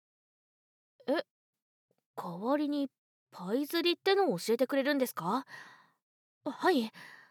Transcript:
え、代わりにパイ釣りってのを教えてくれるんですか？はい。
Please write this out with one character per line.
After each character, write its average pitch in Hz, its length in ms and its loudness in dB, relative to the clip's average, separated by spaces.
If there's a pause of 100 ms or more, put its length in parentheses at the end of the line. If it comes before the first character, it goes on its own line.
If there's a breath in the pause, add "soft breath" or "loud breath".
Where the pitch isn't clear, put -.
(1080)
え、 294 180 0 (920)
代 175 240 -10
わ 262 160 0
り 294 100 0
に 285 220 -2 (420)
パ 180 240 -6
イ 285 100 0
釣 339 180 -2
り 349 120 2
っ - 20 -10
て 392 180 2
の 370 180 4
を 170 40 -2
教 220 180 0
え - 20 2
て 247 100 2
く 285 80 -2
れ 269 80 2
る 294 120 2
ん - 20 2
で 254 100 0
す - 80 -10
か？ 196 300 -2 (1000 loud breath)
は 339 280 0
い。 226 200 2 (400 loud breath)